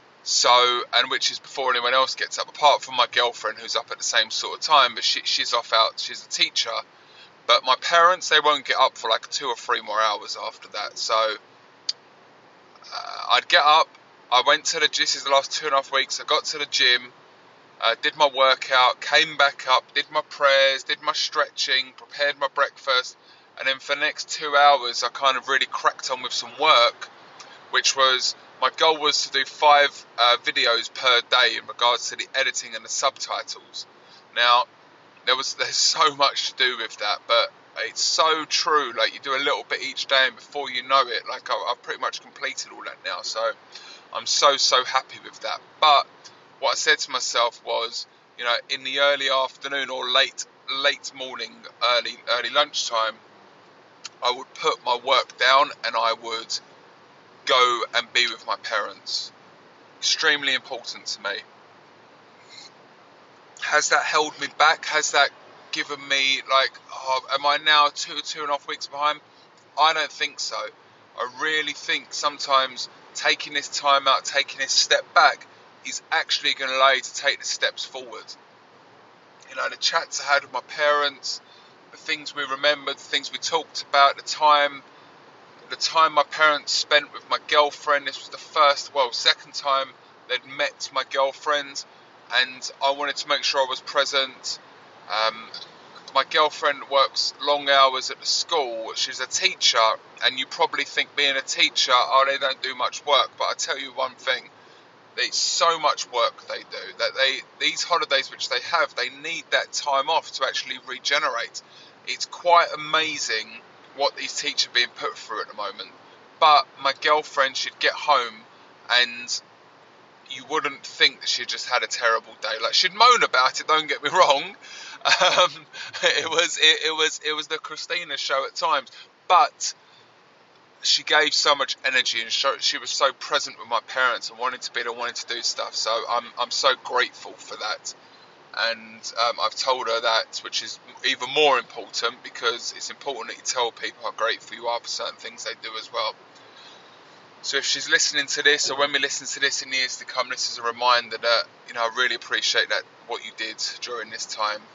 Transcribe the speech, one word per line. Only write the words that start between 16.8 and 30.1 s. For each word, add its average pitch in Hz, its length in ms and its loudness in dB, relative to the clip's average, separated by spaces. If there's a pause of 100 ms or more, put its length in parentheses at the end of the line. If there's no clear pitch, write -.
uh, 117 220 2
did - 120 -2
my 147 200 4
workout, 131 680 4
came 156 340 2
back 139 320 0
up, - 280 0
did 147 160 -2
my 151 180 0
prayers, 135 540 4
did 147 180 -4
my 151 120 -2
stretching, 131 840 -2
prepared 143 420 -4
my 139 140 -2
breakfast, 127 640 -2 (400)
and 127 100 -6
then 135 120 -2
for 147 160 -4
the 147 60 -6
next - 280 -4
two 147 260 -4
hours 139 460 4
I 120 80 -2
kind 131 280 0
of 120 100 -8
really 131 180 0
cracked - 460 -4
on 127 100 -4
with 123 120 -8
some 120 180 -6 (100)
work, 131 480 4 (600)
which 127 240 2
was, 131 400 2 (260)
my 127 160 2
goal 160 220 4
was 147 240 0
to - 80 -8
do 135 140 0
five, 143 600 4 (140)